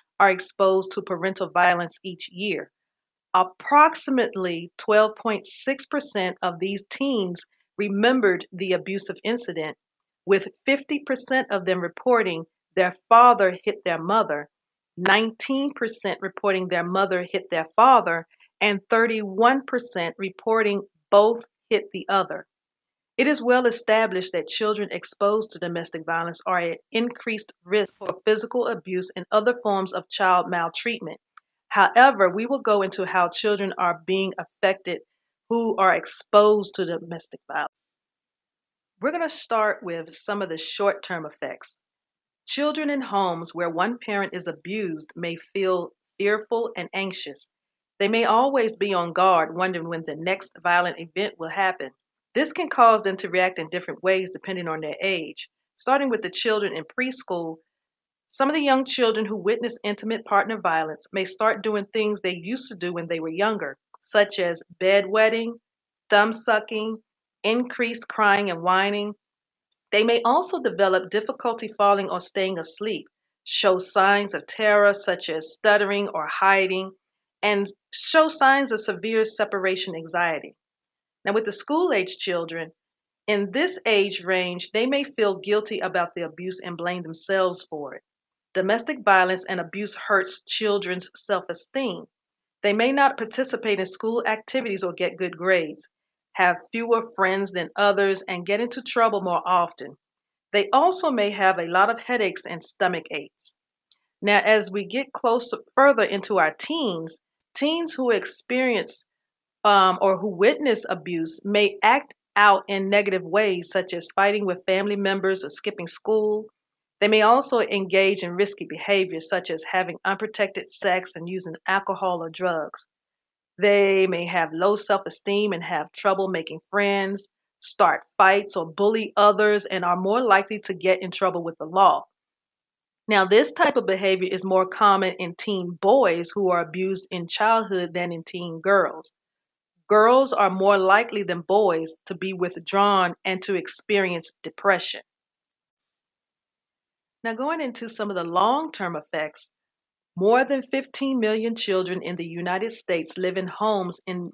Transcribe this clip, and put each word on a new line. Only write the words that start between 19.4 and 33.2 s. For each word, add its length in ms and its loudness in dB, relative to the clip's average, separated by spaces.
percent 540 -4
reporting 640 -2
both 360 6
hit 220 0
the 180 -8
other. 340 0
It 100 2
is 160 0
well 220 4
established 720 0
that 120 -4
children 460 -2
exposed 600 -2
to 60 -10
domestic 460 -6
violence 400 -6
are 140 0
at 220 -4
increased 600 -6
risk 300 -2
for 140 -10
physical 400 0
abuse 500 -4
and 160 -10
other 300 2
forms 320 -2
of 160 -8
child 400 2
maltreatment. 680 -6
However, 580 6
we 160 -2
will 160 -2
go 220 2
into 240 -4
how 240 0